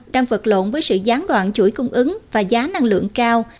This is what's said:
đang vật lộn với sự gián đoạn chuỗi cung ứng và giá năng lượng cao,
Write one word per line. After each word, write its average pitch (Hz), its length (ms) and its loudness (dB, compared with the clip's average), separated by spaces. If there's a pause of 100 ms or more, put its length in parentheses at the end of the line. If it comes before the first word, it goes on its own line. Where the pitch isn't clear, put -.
(120)
đang 254 140 0
vật 220 220 -2
lộn 202 240 2
với 311 100 -4
sự 226 140 0
gián 233 320 0
đoạn 208 260 0
chuỗi 208 180 2
cung 240 180 -4
ứng 285 280 0 (140)
và 220 80 0
giá 226 280 0
năng 359 160 -2
lượng 202 260 0
cao, 233 360 0 (140)